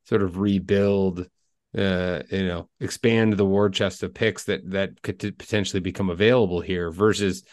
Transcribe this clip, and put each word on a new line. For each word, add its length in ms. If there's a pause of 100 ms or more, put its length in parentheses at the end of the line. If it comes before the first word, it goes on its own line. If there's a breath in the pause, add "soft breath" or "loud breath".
sort 180
of 140
rebuild, 920 (500)
uh, 520
you 180
know, 220 (100)
expand 540
the 120
war 240
chest 340
of 100
picks 320
that, 240
that 320
could 180
t-, 120
potentially 480
become 300
available 520
here 300
versus, 600